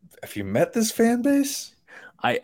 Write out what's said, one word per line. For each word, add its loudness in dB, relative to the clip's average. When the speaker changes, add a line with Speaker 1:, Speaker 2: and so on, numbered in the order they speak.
Speaker 1:
have -14
you -6
met 0
this 0
fan 2
base? 0
Speaker 2:
I, 0